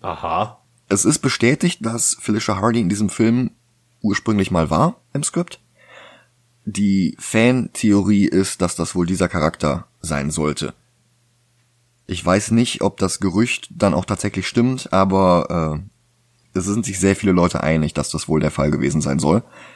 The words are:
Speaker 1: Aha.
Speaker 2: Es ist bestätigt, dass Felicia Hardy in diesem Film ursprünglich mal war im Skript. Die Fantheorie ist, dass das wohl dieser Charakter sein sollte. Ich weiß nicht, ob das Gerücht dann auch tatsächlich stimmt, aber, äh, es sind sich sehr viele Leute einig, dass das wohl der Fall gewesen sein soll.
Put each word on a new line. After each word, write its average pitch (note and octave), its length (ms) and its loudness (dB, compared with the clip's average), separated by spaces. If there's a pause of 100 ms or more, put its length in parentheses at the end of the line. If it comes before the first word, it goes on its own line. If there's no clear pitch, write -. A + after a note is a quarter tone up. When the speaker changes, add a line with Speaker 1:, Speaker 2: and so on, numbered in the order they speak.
Speaker 1:
Aha. E2+ 560 -4 (300)
Speaker 2:
Es G2+ 180 0
ist - 140 2
bestätigt, C#3 640 0
dass A2+ 360 -4
Felicia G#2 400 -2
Hardy A#2 200 2
in F#2 100 0
diesem G#2 180 0
Film A#2 440 2 (500)
ursprünglich G2+ 480 0
mal E2 180 0
war B2 320 0 (140)
im C#3+ 100 -4
Skript. - 360 -6 (1040)
Die G2 520 0
Fantheorie G#2 1080 2
ist, - 340 0
dass F2 160 -2
das E2+ 180 -4
wohl F2 120 0
dieser F2+ 220 0
Charakter D#2 580 -2 (160)
sein D2 280 -4
sollte. D2+ 440 -4 (1300)
Ich F2 180 -8
weiß F#2+ 260 2
nicht, A#2 320 2
ob - 160 -2
das F#2+ 220 -2
Gerücht G2 500 0
dann G2+ 240 0
auch F#2 100 0
tatsächlich F#2+ 420 -4
stimmt, B2+ 460 0
aber, F2+ 880 2
äh, - 800 -12
es F2+ 80 -4
sind G#2 180 -2
sich G2 160 -8
sehr G2 160 4
viele G2 160 2
Leute F2 300 2
einig, D#2 320 0
dass D2 160 -4
das - 180 -8
wohl D#2 120 2
der D2+ 100 0
Fall D2 200 -2
gewesen C#2+ 300 0
sein C#2 180 -2
soll. E2 240 2 (340)